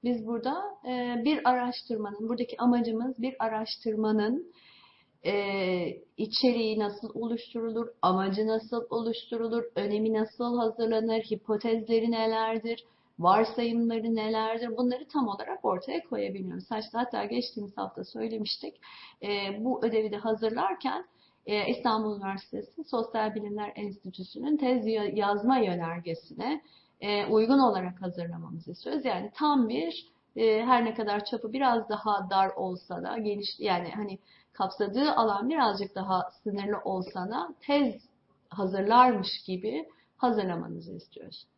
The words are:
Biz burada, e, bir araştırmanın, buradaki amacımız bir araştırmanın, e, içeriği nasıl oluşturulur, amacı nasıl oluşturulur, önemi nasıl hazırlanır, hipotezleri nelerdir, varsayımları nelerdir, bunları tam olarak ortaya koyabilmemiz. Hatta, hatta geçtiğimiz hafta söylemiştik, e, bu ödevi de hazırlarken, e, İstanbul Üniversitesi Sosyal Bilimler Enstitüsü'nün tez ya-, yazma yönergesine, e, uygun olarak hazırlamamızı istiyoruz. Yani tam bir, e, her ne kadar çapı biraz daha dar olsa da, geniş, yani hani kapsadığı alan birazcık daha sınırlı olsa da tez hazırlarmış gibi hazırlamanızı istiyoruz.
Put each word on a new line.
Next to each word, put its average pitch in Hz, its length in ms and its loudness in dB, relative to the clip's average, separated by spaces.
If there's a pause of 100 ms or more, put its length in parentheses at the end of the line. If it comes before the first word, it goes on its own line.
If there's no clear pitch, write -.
Biz 226 240 0
burada, 254 360 -2 (240)
e, 247 280 -2 (100)
bir 294 240 4
araştırmanın, 226 800 -2
buradaki 240 320 -2
amacımız 240 600 2
bir 262 180 -2
araştırmanın, 220 1120 0 (720)
e, 180 80 0 (840)
içeriği 220 640 2
nasıl 208 340 -4
oluşturulur, 226 760 -4 (140)
amacı 190 460 2
nasıl 226 420 -2
oluşturulur, 226 760 -2 (120)
önemi 214 380 2
nasıl 240 440 0
hazırlanır, 226 640 2
hipotezleri 226 880 2
nelerdir, 226 760 0 (340)
varsayımları 226 960 4
nelerdir, 220 600 -2
bunları 247 300 0
tam 262 200 0
olarak 202 380 -6
ortaya 202 380 -2
koyabilmemiz. 190 680 -4
Hatta, 220 280 -4
hatta 233 260 -2
geçtiğimiz 208 520 -4
hafta 196 260 -6
söylemiştik, 220 720 -6 (480)
e, 196 40 -6 (320)
bu 233 260 0
ödevi 220 260 2
de 208 60 -6
hazırlarken, 220 880 -2 (400)
e, 208 240 0
İstanbul 220 480 0
Üniversitesi 196 680 -8
Sosyal 226 520 -2
Bilimler 208 400 -6
Enstitüsü'nün 208 800 -4
tez 247 300 2
ya-, 214 260 0
yazma 208 440 2
yönergesine, 175 1040 -2 (400)
e, 208 240 0
uygun 226 340 6
olarak 185 420 2
hazırlamamızı 170 680 -8
istiyoruz. 254 340 -4
Yani 202 300 -2
tam 285 340 4
bir, 311 380 -4 (280)
e, 220 300 4
her 240 200 6
ne 220 80 -2
kadar 208 320 -2
çapı 226 280 -6
biraz 240 360 2
daha 202 400 0
dar 190 260 4
olsa 180 480 -6
da, 190 140 -4
geniş, 208 420 -4
yani 175 360 0
hani 202 240 -6 (340)
kapsadığı 208 580 0
alan 220 380 2
birazcık 208 460 0
daha 190 260 0 (220)
sınırlı 202 400 -2
olsa 185 460 -4
da 320 300 -6
tez 285 420 2 (480)
hazırlarmış 202 960 4
gibi 185 420 -4 (300)
hazırlamanızı 180 760 -2
istiyoruz. - 540 -18 (100)